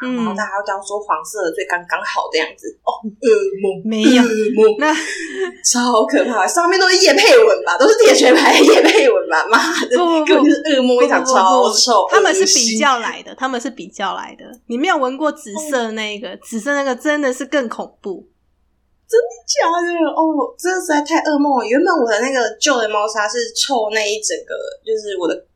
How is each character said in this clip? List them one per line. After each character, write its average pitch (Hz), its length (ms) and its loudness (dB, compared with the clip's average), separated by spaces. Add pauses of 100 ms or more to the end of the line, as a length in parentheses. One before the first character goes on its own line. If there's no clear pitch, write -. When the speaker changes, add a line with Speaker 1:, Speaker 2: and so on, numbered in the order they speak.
Speaker 1:
嗯。 254 160 -8
Speaker 2:
然 233 80 -4
后 208 80 -4
大 208 160 -6
家 202 160 -8
都 208 160 -6
说 202 180 -8
黄 208 240 -6
色 208 220 -8
的 165 80 -4
最 185 140 -8
刚 175 200 -6
刚 175 160 -6
好 - 300 -6
的 - 80 0
样 - 160 -4
子。 - 160 -14 (160)
哦， - 160 -6
噩 220 240 -6 (320)
梦， 190 240 -4
Speaker 1:
没 220 160 -4
有。 247 240 6
Speaker 2:
噩 226 80 0 (240)
梦。 220 240 6
Speaker 1:
那 311 160 0 (640)
Speaker 2:
超 240 440 0
可 - 180 0
怕， 226 220 -2
上 349 220 0
面 370 120 2
都 381 80 2
是 370 100 4
业 359 160 4
配 311 240 6
文 214 260 4
吧， - 140 0
都 - 100 4
是 - 100 4
铁 - 160 6
锤 - 180 4
牌 - 260 4
的 - 60 6
业 - 180 6
配 320 260 4
文 190 200 2
吧， 156 180 0
妈 311 400 0
的， - 100 0
Speaker 1:
不， 359 80 2
不， 339 160 2
不。 302 60 -2
Speaker 2:
根 339 100 4
本 277 80 2
就 294 60 6
是 - 140 2
噩 277 180 2
梦 247 220 2
一 - 40 4
场， 196 140 0
Speaker 1:
不， 254 80 -2
不， - 20 0
不， - 20 4
不。 220 40 4
Speaker 2:
超 190 320 4
臭， 208 400 2
Speaker 1:
他 392 100 4
们 370 140 2
是 381 120 2
比 226 320 0
较 277 200 2
来 190 240 -8
的， - 80 -18
Speaker 2:
恶 202 40 -18
心。 - 40 -20
Speaker 1:
他 262 100 -4
们 247 120 -6
是 262 100 -8
比 185 180 -14
较 190 260 -6
来 185 240 -12
的。 - 60 -20 (220)
你 233 100 -6
没 294 120 -2
有 359 80 2
闻 262 200 -2
过 302 140 -2
紫 262 240 -12 (160)
色 233 220 -2
那 214 260 -8
个， 202 120 -14
Speaker 2:
哦。 202 120 -16
Speaker 1:
紫 - 160 -10
色 277 160 -4
那 277 80 0
个 269 120 -2
真 294 260 -2
的 262 120 0
是 262 140 -10
更 262 220 -2
恐 - 340 -12
怖。 185 260 -12 (800)
Speaker 2:
真 453 120 2
的 480 60 0 (200)
假 539 240 0
的？ 339 60 0 (340)
哦， 302 480 -2
真 359 160 -4
的 370 60 -4
实 - 80 -6
在 302 140 0
太 311 200 -2
噩 294 160 0
梦 277 220 0
了。 208 60 -4
原 240 180 0
本 370 100 2
我 262 140 0
的 214 120 0
那 262 120 -2
个 240 260 0
旧 277 200 0
的 220 100 -2
猫 208 180 -2
砂 214 220 -4
是 233 260 -6
臭 226 380 -4
那 220 100 -2
一 214 180 -4
整 175 160 -6 (100)
个， - 80 -12 (300)
就 220 140 -4
是 208 200 -10
我 170 100 -4
的 - 280 -8